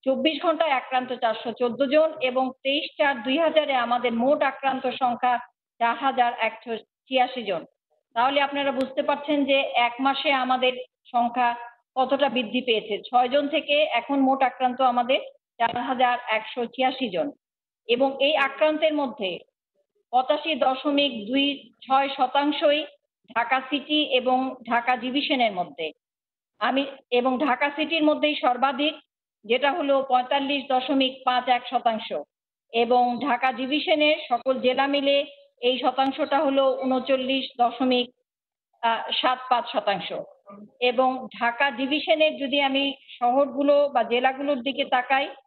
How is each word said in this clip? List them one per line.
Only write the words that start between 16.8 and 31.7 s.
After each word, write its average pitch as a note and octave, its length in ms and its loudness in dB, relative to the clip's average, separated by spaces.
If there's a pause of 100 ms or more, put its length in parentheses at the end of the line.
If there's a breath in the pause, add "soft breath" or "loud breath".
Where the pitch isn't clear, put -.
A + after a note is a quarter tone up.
জন D#3 220 -2 (560)
এবং C4+ 360 2
এই D4 140 2
আক্রান্তের D#4 560 2
মধ্যে A3 460 -4 (720)
পঁচাশি D4 440 0
দশমিক C4+ 720 0
দুই C#4 440 -2 (160)
ছয় C#4 300 2
শতাংশই D4 680 2 (520)
ঢাকা A#3+ 320 0
সিটি D4+ 340 -2
এবং B3+ 520 0 (140)
ঢাকা A#3+ 280 0
ডিভিশনের B3 540 0
মধ্যে। E3+ 400 -6 (680)
আমি, B3+ 260 0 (260)
এবং B3 280 2
ঢাকা C#4+ 360 0
সিটির D#4 280 -2
মধ্যেই D4+ 320 2
সর্বাধিক, C4+ 600 0 (480)
যেটা B3+ 280 2
হলো C#4 360 0
পঁয়তাল্লিশ C4+ 600 0
দশমিক C4 580 0
পাঁচ B3 220 0
এক B3 200 2
শতাংশ A#3 460 -2 (600)